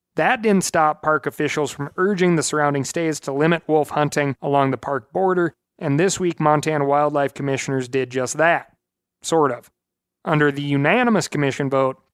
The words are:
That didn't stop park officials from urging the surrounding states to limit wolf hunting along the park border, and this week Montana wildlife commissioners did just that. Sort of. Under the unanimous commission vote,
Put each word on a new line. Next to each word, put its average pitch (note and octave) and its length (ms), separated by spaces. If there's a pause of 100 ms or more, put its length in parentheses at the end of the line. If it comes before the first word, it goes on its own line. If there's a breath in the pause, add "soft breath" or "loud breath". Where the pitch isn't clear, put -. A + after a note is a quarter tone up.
(160)
That G#3+ 260
didn't G3+ 220
stop D#3 380
park D#3 240
officials D3 460
from C#3+ 260
urging F#3 400
the C#3+ 60
surrounding C#3+ 420
states D#3+ 360
to C#3 120
limit D#3 340
wolf D3+ 220
hunting D3 520
along C#3 300
the B2+ 60
park C3+ 340
border, F3+ 420 (240)
and D3 220
this F#3 220
week F3 180
Montana D3+ 460
wildlife C#3+ 480
commissioners C3+ 560
did B2+ 200
just B2+ 280
that. D#3 400 (440)
Sort D3+ 300
of. A#2+ 180 (540)
Under D3+ 280
the C#3+ 120
unanimous E3 640
commission C#3+ 420
vote, C3+ 320 (120)